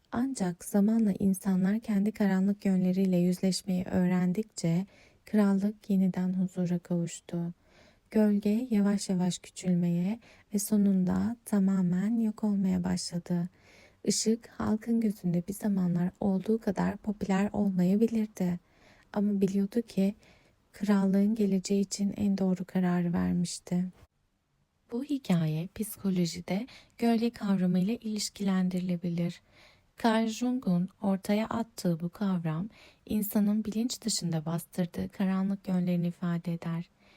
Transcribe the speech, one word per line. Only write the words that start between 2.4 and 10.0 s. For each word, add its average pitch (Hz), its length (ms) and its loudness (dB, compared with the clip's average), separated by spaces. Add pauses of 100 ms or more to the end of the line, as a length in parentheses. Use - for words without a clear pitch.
yönleriyle 185 520 2
yüzleşmeyi 180 680 0
öğrendikçe 180 1000 0 (400)
krallık 202 640 0
yeniden 185 440 0
huzura 180 460 -2
kavuştu. 170 760 -4 (580)
Gölge 214 580 2
yavaş 202 400 2
yavaş 180 300 0
küçülmeye 175 800 -2 (340)